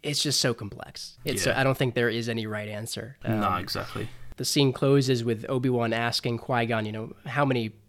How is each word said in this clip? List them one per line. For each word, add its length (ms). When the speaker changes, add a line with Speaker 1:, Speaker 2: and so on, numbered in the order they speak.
Speaker 1:
It's 180
just 180
so 140
complex. 720
It's 200
Speaker 2:
Yeah. 100
Speaker 1:
so, 40
I 40
don't 140
think 180
there 140
is 200
any 180
right 220
answer. 480
Speaker 2:
No, 200
Speaker 1:
Um, 120
Speaker 2:
exactly. 480
Speaker 1:
the 80
scene 260
closes 520
with 260
Obi-Wan 440
asking 440
Qui-Gon, 480
you 60
know, 220
how 180
many 280